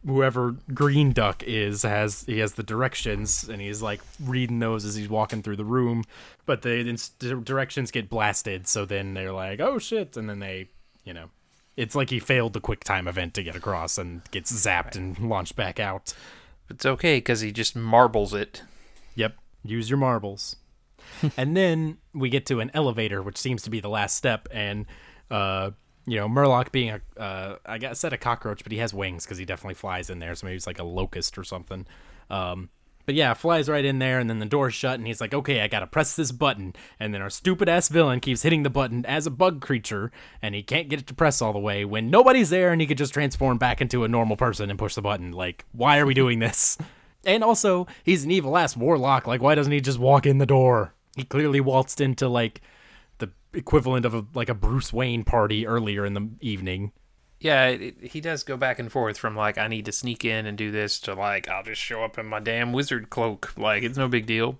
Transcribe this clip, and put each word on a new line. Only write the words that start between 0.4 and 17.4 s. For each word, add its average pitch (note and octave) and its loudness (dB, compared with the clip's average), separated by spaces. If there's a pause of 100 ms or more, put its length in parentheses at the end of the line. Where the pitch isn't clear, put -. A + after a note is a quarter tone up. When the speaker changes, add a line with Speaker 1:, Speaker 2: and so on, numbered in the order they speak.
Speaker 1:
Green C#3+ 4
Duck G#2+ 2
is G#2 -2
has, G#2 0
he A2 -2
has G#2+ -2
the A#2 -8
directions, A2 -2
and G#2 -10
he's, G#2 -6
like, G#2+ -4 (220)
reading B2+ -2
those A2+ -2
as G#2 -6
he's G#2 -6
walking G#2+ -2
through G#2 -6
the G#2 -6
room, A#2 0 (420)
but B2+ -2
the A#2+ -2
ins-, A#2+ -6
di-, B2+ -8
directions C3+ -4
get G#2+ -6
blasted, G#2 -2
so G#2 0
then G2 -4
they're F#2+ -6
like, F#2+ -8
"Oh, B3 0
shit," G#3 -6
and A2 -6
then G2+ -8
they, F#2+ -10 (360)
you F#2 -16
know, E2 -16 (480)
it's A#2 -6
like C#3 0
he B2 -2
failed A2+ 0
the A2+ -4
quick - -6
time F#2 -2
event F2 -6
to G2+ -6
get E2 -10
across E2+ -4
and F2 -10
gets F2 -8
zapped F#2 0
Speaker 2:
Right. - -12
Speaker 1:
and F#2 -8
launched G#2 -4
back F#2+ -4
out. G2 -6 (560)
Speaker 2:
It's - -6
okay, C3+ 2
'cause A#2 0